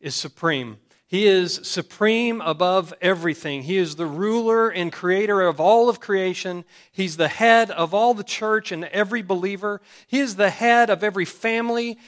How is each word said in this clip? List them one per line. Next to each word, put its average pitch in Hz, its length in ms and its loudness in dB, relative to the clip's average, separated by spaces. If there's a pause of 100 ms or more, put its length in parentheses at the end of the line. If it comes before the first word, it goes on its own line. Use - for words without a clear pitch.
is 147 140 -8
supreme." 135 640 -4 (260)
He 202 220 2
is 185 340 2
supreme 226 800 -2
above 175 580 0
everything. 165 640 -2
He 170 160 -2
is 160 200 -2
the 165 100 -4
ruler 226 640 0
and 175 220 -4
creator 196 520 0
of 160 160 0
all 226 280 6
of 233 120 0
creation. 185 680 -4 (260)
He's 175 260 -4
the 160 100 2
head 226 420 4
of 165 240 -2
all 226 220 2
the 202 80 -8
church 214 480 -4
and 170 140 -8
every 208 360 -2
believer. 196 580 -4 (280)
He 262 120 0
is 233 180 -2
the 196 120 4
head 233 400 4
of 190 140 0
every 196 220 0
family. 233 840 -4